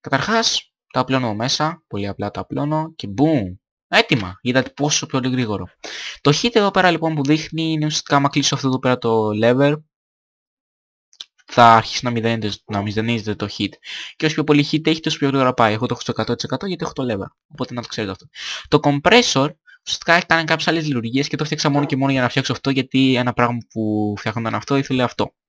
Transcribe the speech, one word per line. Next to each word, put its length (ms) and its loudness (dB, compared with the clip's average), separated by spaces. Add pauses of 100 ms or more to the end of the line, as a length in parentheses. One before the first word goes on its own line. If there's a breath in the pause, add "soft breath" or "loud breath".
Καταρχάς, 720 -2 (200)
τα 80 -2
απλώνω 340 0
μέσα, 520 -2
πολύ 200 -6
απλά 240 -6
τα 100 -10
απλώνω 540 -4
και 220 -12
boom. 400 2 (380)
Έτοιμα, 460 0
είδατε 300 0
πόσο 360 -2
πιο 120 -2
γρήγορο. 500 -2 (520 loud breath)
Το 140 4
heat 200 0
εδώ 160 4
πέρα 200 4
λοιπόν 240 0
που 80 -2
δείχνει 500 0
είναι 120 0
ουσιαστικά 320 -2
άμα 120 2
κλείσω 260 0
αυτό 120 -4
εδώ 120 0
πέρα 200 2
το 300 2 (140)
lever, 320 4 (1700)
θα 300 8
αρχίσει 300 0
να 60 -2
μηδενίζεται, 560 -4
να 160 -4
μηδενίζεται 520 -2
το 120 -6 (120)
heat. 140 -4 (440 loud breath)
Και 100 -2
όσο 80 0
πιο 100 0
πολύ 260 4
heat 160 0
έχει, 140 0
τόσο 180 -4
πιο 100 0
γρήγορα 260 2
πάει. 180 4
Εγώ 140 -2
το 60 -2
έχω 80 -6
στο 100 -8
εκατό 240 -2
τοις 100 -8
εκατό 220 -6
γιατί 180 -6
έχω 80 -8
το 100 -6
lever. 240 -4 (200)
Οπότε 280 -10
να 80 -8
το 60 -14
ξέρετε 240 -6
αυτό. 140 -14 (420 loud breath)
Το 140 4
compressor 680 4 (320 soft breath)
ουσιαστικά 380 2
κάνει 240 0
κάποιες 240 0
άλλες 180 0
λειτουργίες 420 -2
και 80 -6
το 80 0
φτιάξα 240 -2
μόνο 180 2
και 100 -2
μόνο 160 0
για 80 2
να 80 2
φτιάξω 240 -2
αυτό, 180 -2
γιατί 440 2
ένα 180 0
πράγμα 260 2 (100)
που 500 -2
φτιάχνονταν 360 -4
αυτό 220 -2
ήθελε 260 0
αυτό. 320 -2 (140)